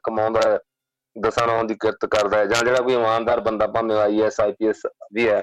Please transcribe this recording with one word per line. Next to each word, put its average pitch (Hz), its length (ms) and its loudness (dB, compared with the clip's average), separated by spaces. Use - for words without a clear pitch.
ਕਮਾਉਂਦਾ 113 420 0
ਹੈ, 107 120 2
ਦਸਾਂ 113 260 0
ਨੌਂ 113 180 0
ਦੀ 110 100 -4
ਕਿਰਤ 107 320 -2
ਕਰਦਾ 104 320 0
ਹੈ, 104 80 2
ਜਾਂ 117 180 0
ਜਿਹੜਾ 127 160 2
ਕੋਈ 127 140 0
ਇਮਾਨਦਾਰ 117 460 0
ਬੰਦਾ, 107 260 0
ਭਾਵੇਂ 110 300 -2
ਆਈ 107 240 2
ਏ - 20 2
ਐਸ, 107 180 0
ਆਈ 104 120 0
ਪੀ 110 140 -4
ਐਸ 107 140 -2
ਵੀ 117 140 0
ਹੈ, 101 140 2